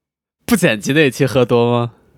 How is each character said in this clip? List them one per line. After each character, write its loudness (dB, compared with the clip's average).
不 -2
剪 0
辑 -4
那 2
一 -2
期 -2
喝 0
多 2
吗？ -2